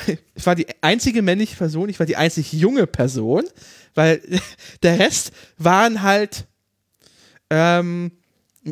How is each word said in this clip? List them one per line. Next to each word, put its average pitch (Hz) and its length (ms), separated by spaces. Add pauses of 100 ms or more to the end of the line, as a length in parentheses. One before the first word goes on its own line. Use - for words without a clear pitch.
(340)
ich - 140
war 180 80
die 170 100 (160)
einzige 226 400
männliche 196 340
Person, 165 320
ich 202 120
war 165 80
die 160 80
einzig 160 380
junge 190 340
Person, 127 560 (500)
weil 160 260 (320)
<laughs> - 300
der 170 160
Rest - 340 (280)
waren 196 420
halt, 202 460 (1040)
ähm, 175 600 (600)